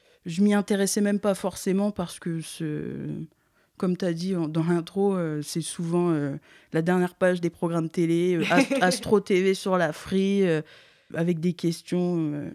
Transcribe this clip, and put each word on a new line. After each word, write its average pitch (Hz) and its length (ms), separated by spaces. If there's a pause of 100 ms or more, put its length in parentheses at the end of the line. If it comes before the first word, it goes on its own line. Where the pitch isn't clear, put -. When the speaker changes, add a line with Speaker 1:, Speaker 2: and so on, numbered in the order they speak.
(260)
Speaker 1:
Je 175 160
m'y 208 120
intéressais 196 460
même 202 220
pas 196 140
forcément 196 560
parce - 280
que, 165 220
ce, 151 640 (720)
comme 185 180
t'as 175 160
dit 180 240
en, 160 140
dans 160 160
l'intro, 180 500
euh, 156 260
c'est 160 200
souvent, 175 500
euh, 143 240 (380)
la 160 80
dernière 180 340
page 180 240
des 170 100
programmes 165 380
télé, 170 480
euh, 160 160
Ast-, 254 260
Speaker 2:
<laughs> 233 40
Speaker 1:
Astro 185 400
T 185 200
V 190 120
sur 185 240
la 160 160
Free, 196 520
euh, 156 160 (520)
avec 170 260
des 175 140
questions, 170 800
euh, « 147 220